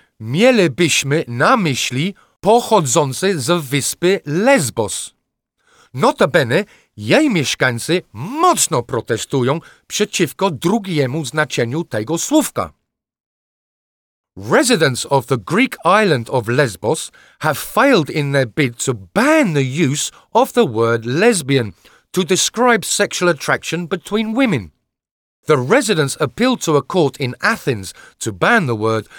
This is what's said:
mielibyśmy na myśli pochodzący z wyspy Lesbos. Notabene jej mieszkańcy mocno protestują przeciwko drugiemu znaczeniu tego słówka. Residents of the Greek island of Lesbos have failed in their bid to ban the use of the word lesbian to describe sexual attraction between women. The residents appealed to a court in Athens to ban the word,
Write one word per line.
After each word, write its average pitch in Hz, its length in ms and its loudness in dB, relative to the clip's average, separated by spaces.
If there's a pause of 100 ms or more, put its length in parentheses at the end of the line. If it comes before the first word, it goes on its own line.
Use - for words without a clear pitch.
(200)
mielibyśmy 160 1080 2
na 147 300 2
myśli 156 580 -2 (240)
pochodzący 180 1000 2
z 156 260 -2
wyspy 160 600 -2
Lesbos. 151 920 -2 (760)
Notabene 170 720 2 (320)
jej 185 320 2
mieszkańcy 151 720 -2 (120)
mocno 208 680 0
protestują 127 760 -2 (280)
przeciwko 196 640 -2
drugiemu 165 760 -2
znaczeniu 147 580 -2
tego 143 340 -4
słówka. 165 560 -2 (1800)
Residents 165 580 2
of 135 160 2
the 135 120 -2
Greek 170 400 -2 (260)
island 135 260 0
of 120 180 -2
Lesbos 120 640 -2 (280)
have 151 160 -2
failed 226 540 2
in 143 240 -4
their 135 140 2
bid 123 380 -4
to 135 80 0
ban 214 600 0
the 143 380 0
use - 200 -4 (200)
of 247 200 2
the 233 160 2
word 117 380 0
lesbian 139 680 0 (400)
to 185 120 -2
describe 214 640 0
sexual - 440 0
attraction 160 580 -2
between 214 460 -4
women. 185 420 0 (720)
The 147 120 2
residents 156 640 0
appealed 226 420 0
to 160 160 0
a 139 40 4
court 147 360 0
in 123 240 -6
Athens 147 520 -4 (260)
to 110 120 -6
ban 185 340 2
the 120 100 0
word, 110 320 -2 (100)